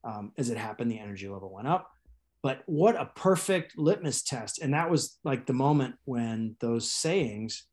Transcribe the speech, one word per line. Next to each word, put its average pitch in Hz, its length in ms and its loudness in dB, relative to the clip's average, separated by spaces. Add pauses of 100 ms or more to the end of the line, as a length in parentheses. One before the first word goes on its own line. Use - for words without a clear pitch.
Um, 107 360 -8
as 127 100 0
it 117 80 -2
happened, 110 340 -4
the 110 80 -4
energy 98 300 -10
level 95 240 -10
went 107 160 -8
up. 180 240 -2 (500)
But 131 220 -2
what 185 320 4
a - 180 -6
perfect 185 640 2
litmus 160 460 2
test. 113 360 -6
And 135 140 -2
that 165 180 2
was, 151 320 0
like, 135 220 -2
the 135 80 0
moment 135 440 4 (100)
when 113 540 -2
those 117 300 0
sayings 113 840 -2